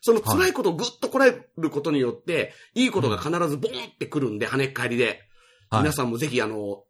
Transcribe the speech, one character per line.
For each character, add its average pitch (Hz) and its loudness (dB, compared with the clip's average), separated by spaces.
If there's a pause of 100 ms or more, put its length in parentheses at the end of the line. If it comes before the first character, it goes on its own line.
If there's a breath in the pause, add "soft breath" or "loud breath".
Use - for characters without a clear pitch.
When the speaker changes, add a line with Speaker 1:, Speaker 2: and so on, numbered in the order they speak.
Speaker 1:
そ 233 6
の 214 4
辛 320 2
い 359 2
こ 247 -4
と 185 2
を 170 -2
ぐ 190 -4
っ 240 -4 (120)
と 277 -2
こ 269 0
ら 269 8
え - 2 (100)
る 165 -2
こ 143 -4
と 160 -2
に 147 2
よ 120 2
っ - -12
て、 156 -2 (220 loud breath)
Speaker 2:
う - -2
ん。 - 4
Speaker 1:
い - 4
い - 2
こ 190 0
と 135 2
が 107 0
必 147 -6 (180)
ず 147 -4
ボ 139 -4
ー 127 -8
ン 117 -12
っ - -20
て - -8
く 147 -4
る 131 -2
ん 104 -6
で、 110 0
跳 123 -2
ね 135 2
っ 135 -6
返 120 -4
り 120 -2
で。 113 0 (480 soft breath)
Speaker 2:
は 110 2
い。 - 4
Speaker 1:
皆 151 2
さ 143 -2
ん 120 0
も 113 -4
ぜ 151 -2
ひ 123 0
あ 107 -2
の 104 -8